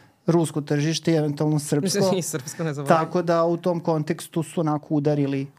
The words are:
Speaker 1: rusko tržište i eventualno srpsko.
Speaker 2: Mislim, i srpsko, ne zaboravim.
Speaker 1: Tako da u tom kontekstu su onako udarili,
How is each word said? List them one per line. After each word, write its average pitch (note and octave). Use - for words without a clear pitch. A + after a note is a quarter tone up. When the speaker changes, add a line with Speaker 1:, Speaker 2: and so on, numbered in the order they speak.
Speaker 1:
rusko D#3+
tržište D#3
i E3
eventualno D3+
srpsko. D#3+
Speaker 2:
Mislim, F#3+
i F#3
srpsko, -
ne D#3
zaboravim. D#3+
Speaker 1:
Tako F3
da E3+
u E3+
tom E3+
kontekstu D#3+
su -
onako D3+
udarili, C#3+